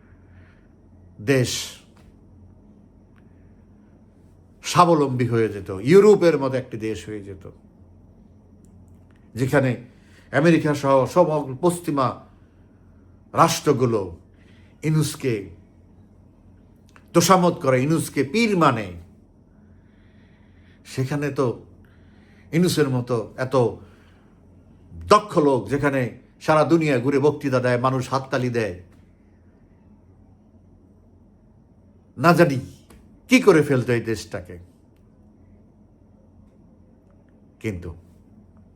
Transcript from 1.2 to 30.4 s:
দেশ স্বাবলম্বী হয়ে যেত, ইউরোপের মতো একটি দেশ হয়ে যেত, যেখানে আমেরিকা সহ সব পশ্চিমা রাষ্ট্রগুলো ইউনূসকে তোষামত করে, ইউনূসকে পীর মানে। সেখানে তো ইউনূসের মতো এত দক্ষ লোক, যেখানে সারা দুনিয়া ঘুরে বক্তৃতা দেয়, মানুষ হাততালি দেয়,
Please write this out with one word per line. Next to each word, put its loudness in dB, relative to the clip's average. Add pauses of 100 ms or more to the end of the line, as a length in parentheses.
দেশ 2 (3250)
স্বাবলম্বী 2
হয়ে 0
যেত, -14 (200)
ইউরোপের 6
মতো -4
একটি -12 (100)
দেশ -6 (100)
হয়ে -12
যেত, -18 (2000)
যেখানে 2 (600)
আমেরিকা 2 (120)
সহ 2 (180)
সব 4 (380)
পশ্চিমা -2 (1300)
রাষ্ট্রগুলো 0 (840)
ইউনূসকে -2 (1800)
তোষামত 4 (100)
করে, 2
ইউনূসকে -4 (120)
পীর 0 (120)
মানে। 0 (2000)
সেখানে -4 (100)
তো 2 (1080)
ইউনূসের 2
মতো -4 (280)
এত -4 (1600)
দক্ষ 4 (140)
লোক, 2 (120)
যেখানে -2 (440)
সারা 4 (100)
দুনিয়া 2 (100)
ঘুরে 0
বক্তৃতা -2
দেয়, 0
মানুষ -2 (100)
হাততালি -4
দেয়, -4 (3500)